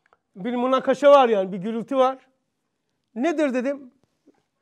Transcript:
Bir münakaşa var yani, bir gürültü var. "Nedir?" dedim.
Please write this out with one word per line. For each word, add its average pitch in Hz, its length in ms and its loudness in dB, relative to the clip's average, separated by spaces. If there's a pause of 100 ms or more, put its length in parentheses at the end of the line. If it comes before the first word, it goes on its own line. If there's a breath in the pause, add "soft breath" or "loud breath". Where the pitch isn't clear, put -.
(360)
Bir 220 200 -8
münakaşa 262 560 2
var 269 180 6
yani, 190 220 -2
bir 202 60 -10
gürültü 226 400 -8
var. 262 200 0 (1000)
"Nedir?" 294 380 -4
dedim. 262 380 -8 (720)